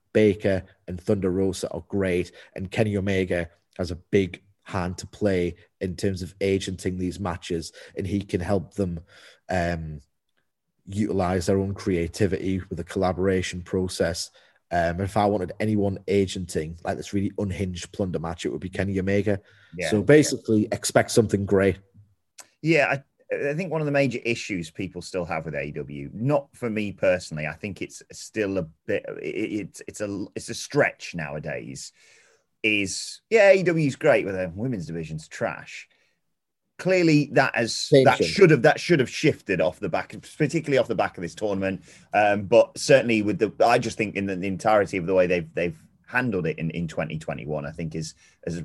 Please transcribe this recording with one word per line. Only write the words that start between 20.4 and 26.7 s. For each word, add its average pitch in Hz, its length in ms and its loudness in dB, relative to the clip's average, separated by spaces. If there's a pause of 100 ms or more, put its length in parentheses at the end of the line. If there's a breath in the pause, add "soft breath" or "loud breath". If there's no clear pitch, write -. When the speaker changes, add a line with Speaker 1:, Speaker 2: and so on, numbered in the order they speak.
Speaker 1:
expect - 400 0
something 101 340 2
great. 98 340 2 (840)
Speaker 2:
Yeah, 151 240 4 (460)
I, 107 160 -2
I 147 60 -2
think 160 180 -6
one 160 80 -2
of 151 60 -2
the 143 60 -2
major 139 320 2
issues 107 460 -4
people 90 320 -10
still 90 220 -6
have 80 200 -6
with 80 120 -8
A 71 80 -4
E 73 80 -8
W, 71 400 -10
not 139 420 -2
for 120 160 -6